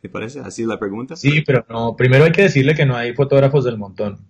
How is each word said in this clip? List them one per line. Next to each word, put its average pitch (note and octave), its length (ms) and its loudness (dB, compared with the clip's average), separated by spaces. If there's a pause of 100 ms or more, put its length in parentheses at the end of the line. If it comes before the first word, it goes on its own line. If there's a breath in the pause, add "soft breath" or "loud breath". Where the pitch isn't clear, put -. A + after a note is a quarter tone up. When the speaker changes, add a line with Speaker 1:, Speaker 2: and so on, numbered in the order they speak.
Speaker 1:
me G2 80 -16
parece, A2 300 -12
¿así G2 240 -10
es A2+ 40 -4
la G#2+ 120 -6
pregunta? A2 360 -8
Speaker 2:
Sí, D3 300 0
pero B2+ 240 0
no, A#2 260 -4
primero B2+ 300 4
hay E3+ 60 4
que G3 120 2
decirle C#3+ 300 2
que D3+ 140 0
no B2+ 80 0
hay A#2+ 180 -6
fotógrafos C#3 500 2
del A#2 140 -4
montón. G2+ 520 -8